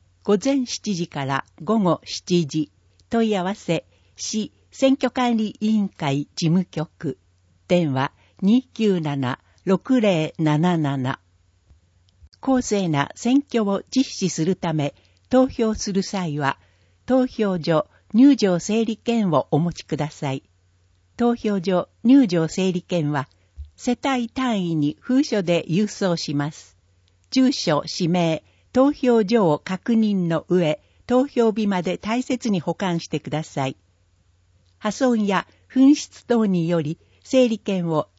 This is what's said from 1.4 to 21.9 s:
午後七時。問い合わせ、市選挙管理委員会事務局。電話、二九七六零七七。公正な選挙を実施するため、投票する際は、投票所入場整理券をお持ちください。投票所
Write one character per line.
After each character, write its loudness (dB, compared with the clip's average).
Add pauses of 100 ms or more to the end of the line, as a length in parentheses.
午 0
後 0
七 -2
時。 -6 (400)
問 0
い 0
合 -2
わ -4
せ、 -4 (300)
市 -6 (200)
選 2
挙 -2
管 0
理 -4
委 -2
員 0
会 -4
事 -2
務 2
局。 -10 (480)
電 2
話、 -2 (300)
二 2
九 0
七 -4 (260)
六 2
零 2
七 2
七。 -2 (1200)
公 0
正 -2
な 0
選 2
挙 -2
を -4 (120)
実 0
施 -2
す -4
る 0
た -4
め、 -2 (340)
投 4
票 -2
す -6
る 0
際 -6
は、 -2 (480)
投 2
票 -4
所 0 (300)
入 8
場 2
整 -2
理 -4
券 -2
を 2
お 2
持 -2
ち -16
く -6
だ -6
さ -8
い。 -6 (760)
投 0
票 -2
所 0 (160)